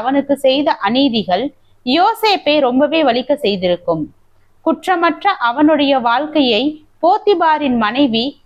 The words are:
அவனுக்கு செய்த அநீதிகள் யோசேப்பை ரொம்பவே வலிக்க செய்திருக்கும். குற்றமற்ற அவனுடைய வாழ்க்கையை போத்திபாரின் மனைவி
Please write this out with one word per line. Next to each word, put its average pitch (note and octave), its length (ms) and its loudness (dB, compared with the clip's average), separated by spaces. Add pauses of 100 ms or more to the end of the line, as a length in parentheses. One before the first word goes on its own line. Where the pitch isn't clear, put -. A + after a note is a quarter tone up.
அவனுக்கு C4+ 360 0 (100)
செய்த C#4+ 340 0
அநீதிகள் A3 640 0 (400)
யோசேப்பை F4+ 720 0
ரொம்பவே C#4 480 0
வலிக்க B3 280 -2
செய்திருக்கும். F3 680 -2 (600)
குற்றமற்ற E4+ 640 -2 (220)
அவனுடைய C#4+ 440 2 (160)
வாழ்க்கையை C4 560 0 (380)
போத்திபாரின் D#4+ 760 0
மனைவி A3+ 500 0 (180)